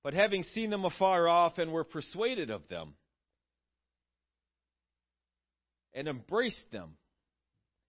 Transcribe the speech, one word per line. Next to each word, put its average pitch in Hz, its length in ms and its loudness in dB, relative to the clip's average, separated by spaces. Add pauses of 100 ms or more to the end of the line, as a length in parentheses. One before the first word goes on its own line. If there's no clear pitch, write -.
but 143 100 -4
having 196 300 2
seen 220 280 -4
them 202 120 0
afar 180 440 4
off 170 320 4
and 160 120 -2
were 160 140 0
persuaded 185 640 -4
of 104 180 -6
them, 82 280 -10 (3000)
and 139 140 -8
embraced 180 640 -4
them, 85 260 -14 (920)